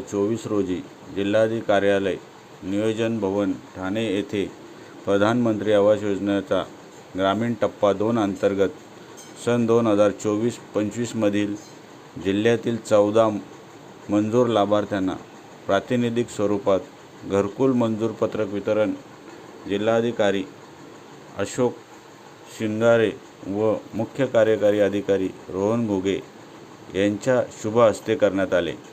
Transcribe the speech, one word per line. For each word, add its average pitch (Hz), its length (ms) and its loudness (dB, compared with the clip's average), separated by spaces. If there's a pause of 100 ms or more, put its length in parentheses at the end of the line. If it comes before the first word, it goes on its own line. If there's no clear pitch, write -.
(120)
चोवीस 104 360 -2
रोजी 92 340 -2 (340)
जिल्हाधिकारी 110 520 2
कार्यालय, 98 480 2 (480)
नियोजन 110 560 -2
भवन, 98 320 0 (240)
ठाणे 95 300 -4
येथे 101 400 -2 (600)
प्रधानमंत्री 107 680 2
आवास 104 320 4
योजनेचा 98 600 -2 (540)
ग्रामीण 101 440 0
टप्पा 101 320 2
दोन 107 260 0
अंतर्गत 98 680 0 (600)
सन 120 200 2
दोन 117 220 4
हजार 104 240 4
चोवीस 107 460 -2 (180)
पंचवीसमधील 104 760 -2 (680)
जिल्ह्यातील 113 540 0
चौदा 107 500 4 (840)
मंजूर 110 380 2
लाभार्थ्यांना 101 680 0 (540)
प्रातिनिधिक 117 600 0
स्वरूपात 101 500 0 (500)
घरकुल 101 440 0
मंजूर 113 380 0
पत्रक 107 420 -2
वितरण 104 400 0 (760)
जिल्हाधिकारी 107 760 0 (960)
अशोक 113 360 -2 (840)
शिंगारे 113 540 2 (360)
व 104 260 0 (200)
मुख्य 117 320 -4
कार्यकारी 107 540 4
अधिकारी 98 480 2 (220)
रोहन 107 380 0
घुगे 95 320 0 (760)
यांच्या 104 460 0 (200)
शुभ 110 180 -2
हस्ते 110 360 2
करण्यात 95 380 0
आले. 85 200 0 (200)